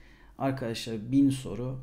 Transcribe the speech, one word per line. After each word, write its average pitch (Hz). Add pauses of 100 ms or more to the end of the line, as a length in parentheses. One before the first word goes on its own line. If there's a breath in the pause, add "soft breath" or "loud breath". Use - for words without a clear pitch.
(380 loud breath)
arkadaşlar 117
bin 139
soru 127